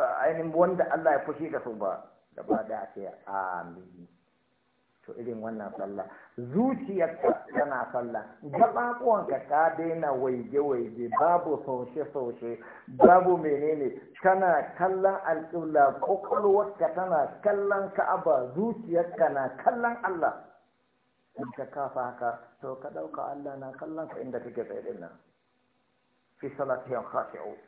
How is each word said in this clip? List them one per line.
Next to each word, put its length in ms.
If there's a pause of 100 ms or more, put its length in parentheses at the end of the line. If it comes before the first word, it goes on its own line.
(140)
ainihin 400
wanda 340
Allah 240
ya 140
fushi 260
da 80
su 160
ba. 240 (300)
Gaba 340
ɗaya 300
ce, 180 (100)
"Amin." 840 (960)
To, 100
irin 260
wannan 340
sallah, 300 (280)
zuciyarka 1120
tana 440
sallah, 340 (140)
gaɓaɓuwanka 1080
ka 300
daina 360
waige-waige, 960
babu 520
saushe-saushe, 960 (280)
babu 500
menene, 640 (220)
kana 520
kallon 480
alƙibla, 800
ƙwaƙwalwarka 920
tana 480
kallon 500
Ka'aba, 640
zuciyarka 720
na 280
kallon 460
Allah. 400 (960)
In 160
ka 140
kafa 360
haka, 360 (220)
to, 160
ka 120
ɗauka 340
Allah 340
na 160
kallon 360
ka 100
inda 220
kake 240
tsaye 180
din 180
nan. 100 (1300)
Fi 80
salatihim 560
khashi'un. 520 (120)